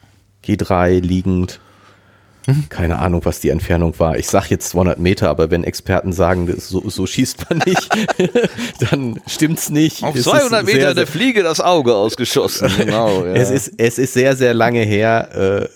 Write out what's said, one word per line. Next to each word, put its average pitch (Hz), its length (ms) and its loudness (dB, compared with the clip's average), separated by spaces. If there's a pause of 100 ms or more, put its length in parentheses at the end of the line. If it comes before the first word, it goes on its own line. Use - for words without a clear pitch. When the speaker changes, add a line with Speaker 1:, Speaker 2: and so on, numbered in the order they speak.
(420)
Speaker 1:
G 104 160 -2
drei 92 420 2
liegend, 90 600 -2 (880)
Speaker 2:
Mhm. 143 220 0
Speaker 1:
keine 82 320 -2
Ahnung, 87 240 0
was 80 160 -2
die - 80 -2
Entfernung 82 520 0
war. 80 180 0
Ich - 100 -4
sag - 220 0
jetzt - 220 -2
zweihundert 87 280 2
Meter, 90 300 2
aber 78 200 0
wenn 85 140 0
Experten - 480 -2
sagen, 90 360 0
das, 87 200 -6
so, 92 220 -4
so 95 160 -4
schießt - 440 -4
man 170 160 -2
nicht, 190 220 0 (520)
<laughs> 226 520 -4
dann 131 360 -4
stimmt's - 420 -2
nicht. 151 340 0
Speaker 2:
Auf 151 100 -2
Speaker 1:
Es 127 120 -2
ist - 0 -
Speaker 2:
zweihundert 226 400 2
Speaker 1:
sehr, 208 100 2
Speaker 2:
Meter 135 120 4
Speaker 1:
sehr 139 60 2
Speaker 2:
der 175 140 0
Fliege 208 340 0
das 160 200 0
Auge 139 340 4
ausgeschossen. 110 800 0
Speaker 1:
<laughs> - 40 0
Speaker 2:
Genau, 110 480 0
ja. 90 60 -2
Speaker 1:
Es 123 180 2
ist, 131 280 -2
es 117 200 0
ist 127 160 -2
sehr, 131 220 2
sehr 123 180 2
lange 117 280 2
her, 104 960 0